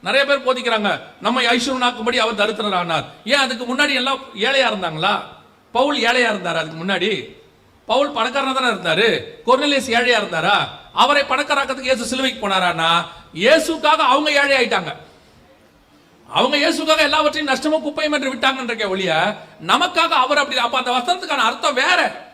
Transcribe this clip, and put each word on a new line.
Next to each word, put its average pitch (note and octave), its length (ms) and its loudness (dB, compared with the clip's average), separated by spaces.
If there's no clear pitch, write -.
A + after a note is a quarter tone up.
நிறைய C4 240 0
பேர் C4+ 180 0
போதிக்கிறாங்க, A3+ 560 0
"நம்மை A#3+ 260 0
ஐஸ்வர்யனாக்கும்படி B3 680 0
அவர் A3+ 180 0
தரித்திரரானார்." G3 680 -2
ஏன் C4+ 140 0
அதுக்கு B3 360 -2
முன்னாடி C#4+ 200 0
எல்லாம் C4 240 -2
ஏழையா A#3+ 400 0
இருந்தாங்களா? F3+ 480 -2
பவுல் C4+ 260 2
ஏழையா A#3 340 2
இருந்தாரா F3+ 220 -4
அதுக்கு D#3+ 300 -6
முன்னாடி? F#3 560 -4
பவுல் C#4 260 0
பணக்காரனா B3+ 400 -2
தானே B3+ 160 0
இருந்தாரு. F3 560 0
கொர்நேலியஸ் C#4 420 2
ஏழையா A#3 360 2
இருந்தாரா? E3+ 320 0
அவரை C#4 300 4
பணக்காராக்கிறதுக்கு C#4 580 -2
இயேசு B3+ 260 -2
சிலுவைக்கு C4 420 -2
போனாரான்னா, E3+ 560 2
இயேசுக்காக D4+ 520 2
அவங்க D4+ 460 4
ஏழை C#4 320 4
ஆயிட்டாங்க. F#3 320 -4
அவங்க C4 280 0
இயேசுக்காக D#4 420 2
எல்லாவற்றையும் D4 540 2
நஷ்டமும் D4+ 300 0
குப்பையும் D4 300 -2
என்று C4+ 220 -2
விட்டாங்கன்றக்கே B3 540 -2
ஒழிய, F#3 480 0
நமக்காக E4 420 2
அவர் C#4+ 300 2
அப்படி. C#4 200 0
அப்ப A#3+ 200 0
அந்த B3 120 -2
வசனத்துக்கான D#4+ 380 -2
அர்த்தம் C#4 460 0
வேற. D4 600 0